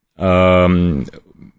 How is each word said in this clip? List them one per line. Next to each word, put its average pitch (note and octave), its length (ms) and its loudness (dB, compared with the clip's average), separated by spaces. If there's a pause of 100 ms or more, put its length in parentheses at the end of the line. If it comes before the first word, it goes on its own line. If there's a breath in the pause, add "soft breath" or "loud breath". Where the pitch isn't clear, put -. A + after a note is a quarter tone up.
(180)
эм, F2+ 880 0 (540)